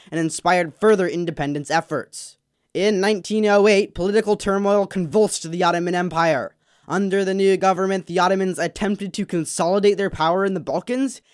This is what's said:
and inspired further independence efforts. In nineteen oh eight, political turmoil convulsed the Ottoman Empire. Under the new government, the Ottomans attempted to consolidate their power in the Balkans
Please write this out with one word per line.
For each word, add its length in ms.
and 100
inspired 540
further 340
independence 640
efforts. 680
In 260
nineteen 460
oh 220
eight, 260
political 440
turmoil 500
convulsed 640
the 100
Ottoman 320
Empire. 640
Under 380
the 100
new 220
government, 520
the 120
Ottomans 400
attempted 540
to 120
consolidate 680
their 140
power 340
in 100
the 60
Balkans 640